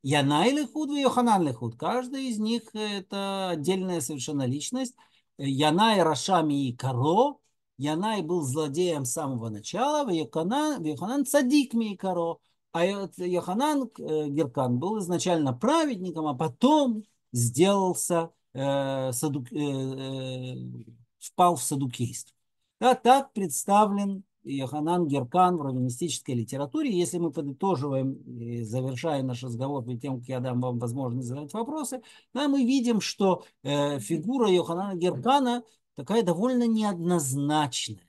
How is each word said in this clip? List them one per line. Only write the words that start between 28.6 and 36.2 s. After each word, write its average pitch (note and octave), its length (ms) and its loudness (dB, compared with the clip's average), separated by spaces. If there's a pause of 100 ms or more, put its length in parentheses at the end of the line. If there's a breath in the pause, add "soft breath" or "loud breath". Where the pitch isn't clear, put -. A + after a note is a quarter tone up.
завершаем C3 640 -2
наш B2 160 -6
разговор C3 400 -6
перед A#2+ 180 -8
тем, C3 180 -6
как B2 100 -14
я B2+ 100 -4
дам B2 220 -2
вам B2 180 -2
возможность B2 480 -4
задать C#3+ 260 -8
вопросы, B3+ 480 -6 (320 loud breath)
да, C#4+ 140 -2
мы C#4 160 2
видим, A#3 380 2
что, - 440 2 (180 loud breath)
э, C#3+ 360 0
фигура G3+ 500 0
Йоханана F3+ 460 2
Геркана A#3+ 680 2 (320 soft breath)
такая G3+ 280 0